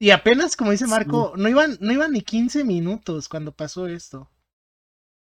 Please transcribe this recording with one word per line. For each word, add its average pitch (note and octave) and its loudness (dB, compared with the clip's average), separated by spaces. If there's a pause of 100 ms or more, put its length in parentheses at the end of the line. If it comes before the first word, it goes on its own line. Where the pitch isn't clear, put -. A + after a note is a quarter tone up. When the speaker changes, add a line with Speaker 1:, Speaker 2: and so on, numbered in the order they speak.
Speaker 1:
Y G#3 6
apenas, B3+ 4
como G#3 0
dice A3+ 0
Speaker 2:
Sí. A3+ -2
Speaker 1:
Marco, A3 0
no G3+ 0
iban, C#4 2
no G#3+ -2
iban D4 0
ni A3 -2
quince B3+ -2
minutos F3 -4
cuando D#3 -10
pasó F3+ -10
esto. D3+ -14 (1040)